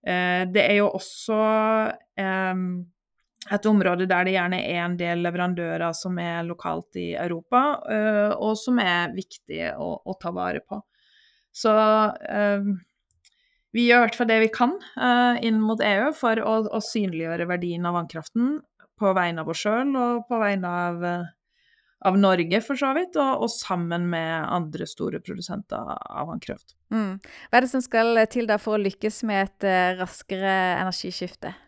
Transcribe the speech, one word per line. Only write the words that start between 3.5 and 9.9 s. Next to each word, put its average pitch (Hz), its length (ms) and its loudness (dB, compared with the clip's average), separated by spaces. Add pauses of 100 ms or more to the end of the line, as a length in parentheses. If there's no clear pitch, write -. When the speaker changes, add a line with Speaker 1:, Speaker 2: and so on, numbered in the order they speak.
Speaker 1:
område 185 320 4
der 185 240 2
det 190 80 0
gjerne 180 240 0
er 170 240 -4
en 175 160 -2
del 175 240 -2
leverandører 170 720 -2
som 180 240 -6
er 170 240 -4
lokalt 170 560 -8
i 170 160 -6
Europa, 175 480 0 (240)
eh, 214 480 2
og 214 240 -2
som 240 240 0
er 175 320 0
viktige - 640 -8
å, - 240 -6